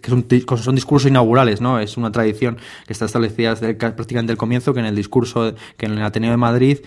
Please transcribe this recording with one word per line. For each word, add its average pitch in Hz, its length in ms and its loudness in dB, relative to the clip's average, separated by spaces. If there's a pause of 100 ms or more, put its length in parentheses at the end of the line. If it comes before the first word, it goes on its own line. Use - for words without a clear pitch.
que - 80 -8
son 123 180 2
di-, 123 160 4 (140)
son 123 180 -2
discursos 135 340 2
inaugurales, 120 520 4
¿no? 123 180 0
Es 107 160 -6
una 117 160 -4
tradición 113 460 0 (280)
que - 60 -14
está 110 140 -4
establecida 113 460 0
desde 113 180 -4
el 110 80 -4
ca-, 110 180 -4
prácticamente 117 380 -4
el 107 40 -4
comienzo, 120 360 -2
que 123 80 -2
en 113 40 -2
el 104 120 -2
discurso, 117 580 -2 (220)
que - 80 -6
en 107 80 -4
el 107 100 -4
Ateneo 110 280 -2
de 120 40 2
Madrid 123 520 2